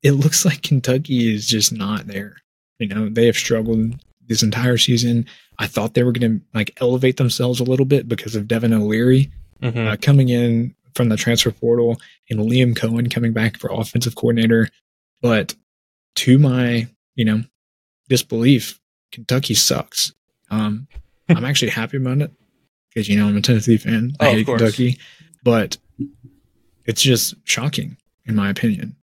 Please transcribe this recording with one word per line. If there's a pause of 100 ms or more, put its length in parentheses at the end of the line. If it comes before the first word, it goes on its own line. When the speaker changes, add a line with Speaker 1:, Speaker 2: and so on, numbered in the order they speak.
Speaker 1:
It
looks
like
Kentucky
is
just
not
there. (420)
You
know,
they
have
struggled (320)
this
entire
season. (320)
I
thought
they
were
gonna, (140)
like,
elevate
themselves
a
little
bit
because
of
Devin
O'Leary, (300)
Speaker 2:
Mm-hmm. (100)
Speaker 1:
uh,
coming
in (200)
from
the
transfer
portal (300)
and
Liam
Cohen
coming
back
for
offensive
coordinator. (520)
But (640)
to
my, (300)
you
know, (680)
disbelief, (320)
Kentucky
sucks. (380)
Um, (220)
Speaker 2:
<laughs>
Speaker 1:
I'm
actually
happy
about
it (640)
'cause,
you
know,
I'm
a
Tennessee
fan.
I
Speaker 2:
Oh,
of
Speaker 1:
hate
Speaker 2:
course.
Speaker 1:
Kentucky, (440)
but (1120)
it's
just (100)
shocking (280)
in
my
opinion.